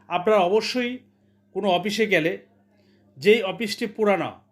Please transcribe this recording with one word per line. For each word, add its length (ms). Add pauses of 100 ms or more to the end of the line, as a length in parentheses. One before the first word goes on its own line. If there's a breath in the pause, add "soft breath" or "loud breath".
আপনারা 320
অবশ্যই 580 (560)
কোনো 160
অফিসে 380
গেলে 380 (720 soft breath)
যেই 240
অফিসটি 460
পুরানো 540 (100)